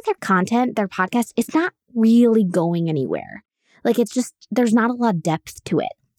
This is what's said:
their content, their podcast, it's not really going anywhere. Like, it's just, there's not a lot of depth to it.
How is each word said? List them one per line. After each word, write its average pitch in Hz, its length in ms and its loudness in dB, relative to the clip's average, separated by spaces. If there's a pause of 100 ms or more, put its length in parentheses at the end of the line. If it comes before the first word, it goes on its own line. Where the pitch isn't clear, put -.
their 427 160 0
content, 220 540 0
their 202 120 -2
podcast, 202 480 -2
it's - 180 -4
not 339 200 0 (200)
really 226 500 4
going 170 460 0
anywhere. 80 540 -6 (400)
Like, 233 160 0
it's 226 140 -2
just, 254 200 -4 (160)
there's 226 240 2
not 233 160 2
a 254 40 -4
lot 240 220 0
of 156 80 -6
depth - 420 -4
to 151 140 0
it. - 120 -4 (280)